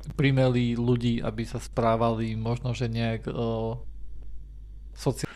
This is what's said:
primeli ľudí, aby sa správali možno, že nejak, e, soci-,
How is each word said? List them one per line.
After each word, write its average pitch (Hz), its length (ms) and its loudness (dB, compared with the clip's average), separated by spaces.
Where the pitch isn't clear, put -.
primeli 127 640 4
ľudí, 120 400 4
aby 113 240 -2
sa 113 160 -6
správali 113 800 2
možno, 120 320 -2
že 120 160 -2
nejak, 113 400 -2
e, 131 80 -4
soci-, - 320 -2